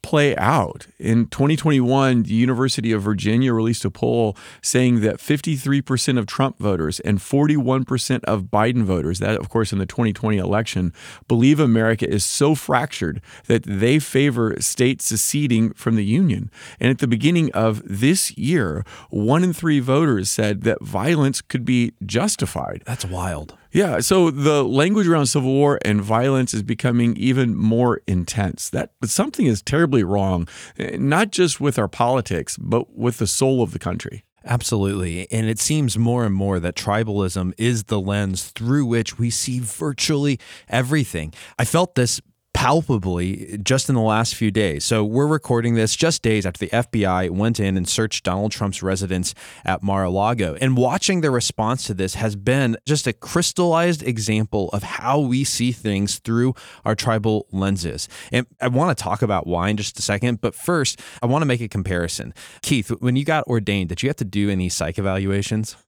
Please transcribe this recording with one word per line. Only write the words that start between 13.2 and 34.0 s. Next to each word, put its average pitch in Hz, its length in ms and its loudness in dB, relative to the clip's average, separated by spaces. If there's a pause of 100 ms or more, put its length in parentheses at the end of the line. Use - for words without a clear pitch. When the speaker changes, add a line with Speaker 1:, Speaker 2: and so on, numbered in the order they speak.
Speaker 1:
that 117 160 4
they 113 340 2
favor 131 640 0
states 127 440 0
seceding 113 680 0
from 117 220 0
the 104 100 2
Union. 135 300 2 (460)
And 123 100 4
at 131 60 0
the 127 100 0
beginning 147 460 2
of 110 320 0
this 131 520 0
year, 110 460 0 (260)
one 120 320 2
in 180 120 2
three 156 260 0
voters 131 500 2
said 104 340 -2
that 113 180 2
violence 135 600 0
could 127 220 -6
be 120 300 2 (120)
justified. 104 800 -4
Speaker 2:
That's 120 200 -6
wild. 90 520 -8 (140)
Speaker 1:
Yeah, 165 300 2
so 175 300 4
the 143 320 2
language 170 440 4
around 156 200 4
civil 131 240 0
war 143 340 4
and 104 160 2
violence 123 520 2
is 107 80 -2
becoming 117 540 0
even 127 400 2
more 113 500 2
intense. 90 640 -2
That, - 220 -4 (140)
something 247 400 0
is 110 160 2
terribly 139 420 2
wrong, 92 440 0 (300)
eh, - 220 -6
not 160 320 2
just 180 300 2
with 139 180 0
our 101 100 2
politics, 120 680 -2
but - 400 -2
with 120 220 -2
the 104 80 0
soul 135 360 2
of 82 80 -2
the - 80 -10
country. - 460 -8 (200)